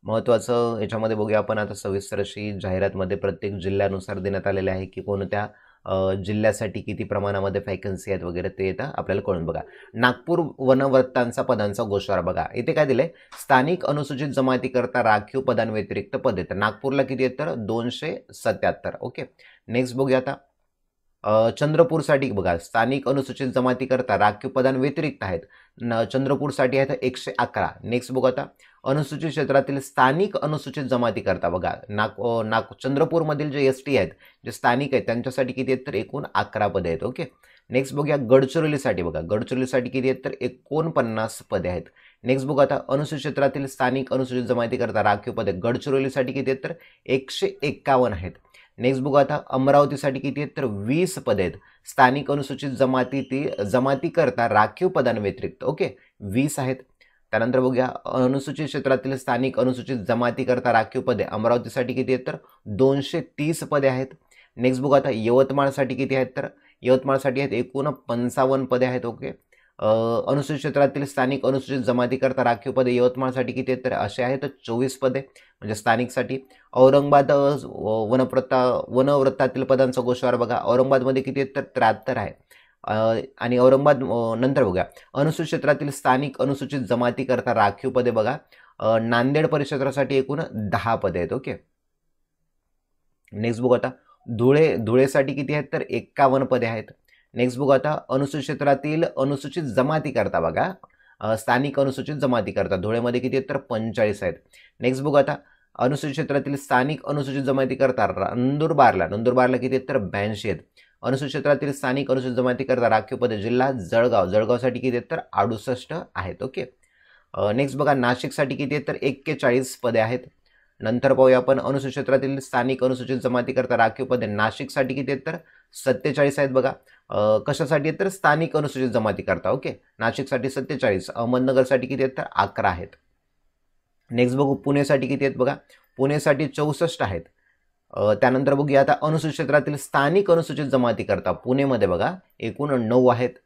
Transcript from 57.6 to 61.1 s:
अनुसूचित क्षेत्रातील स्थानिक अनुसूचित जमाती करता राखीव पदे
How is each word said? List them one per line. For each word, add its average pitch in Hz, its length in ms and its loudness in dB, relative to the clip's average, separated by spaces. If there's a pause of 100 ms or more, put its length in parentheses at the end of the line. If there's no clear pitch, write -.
अनुसूचित 135 600 0
क्षेत्रातील 135 520 -2
स्थानिक 127 420 -2
अनुसूचित 127 380 0 (100)
जमाती 120 360 0
करता 120 300 0
राखीव 113 280 0
पदे 117 220 0